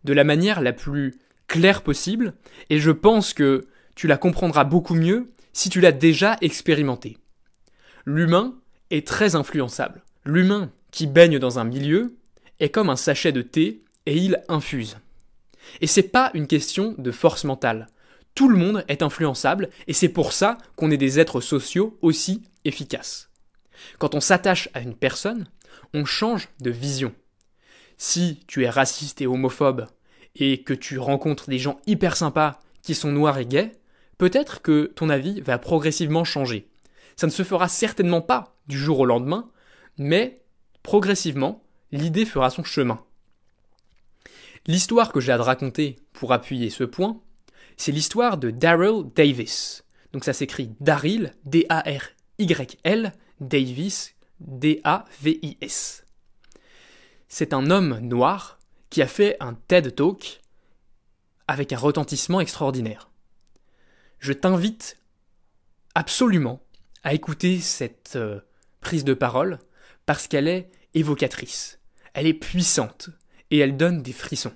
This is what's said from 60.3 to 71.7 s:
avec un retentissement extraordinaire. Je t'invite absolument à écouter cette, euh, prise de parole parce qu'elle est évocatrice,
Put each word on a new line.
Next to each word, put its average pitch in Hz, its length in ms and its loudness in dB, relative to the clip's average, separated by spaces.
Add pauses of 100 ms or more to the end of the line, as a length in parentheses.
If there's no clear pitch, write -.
avec 139 260 -4
un 127 40 -6
retentissement 147 600 -2
extraordinaire. 131 720 -4 (1080)
Je 139 140 -4
t'invite 185 640 -2 (1000)
absolument 156 640 0 (420)
à 143 100 -2
écouter 165 460 -2
cette, - 560 -8
euh, 104 240 -6 (420)
prise 156 220 -4
de 135 100 2
parole 131 460 -2 (460)
parce - 220 -2
qu'elle 147 200 0
est 180 220 -4 (240)
évocatrice, 147 840 -4 (340)